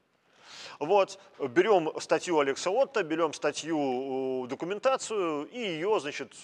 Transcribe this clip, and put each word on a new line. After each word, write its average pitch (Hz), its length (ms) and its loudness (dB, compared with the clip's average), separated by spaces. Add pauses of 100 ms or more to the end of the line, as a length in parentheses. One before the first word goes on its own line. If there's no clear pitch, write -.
(800)
Вот, 190 400 2 (180)
берем 160 600 4
статью 160 400 2
Алекса 139 320 0
Отто, 240 320 2
берем 156 300 0
статью, 135 1120 -2
э, - 20 -8
документацию 185 1040 -2
и 247 100 -12
ее, 190 400 0
значит, 135 340 -8 (100)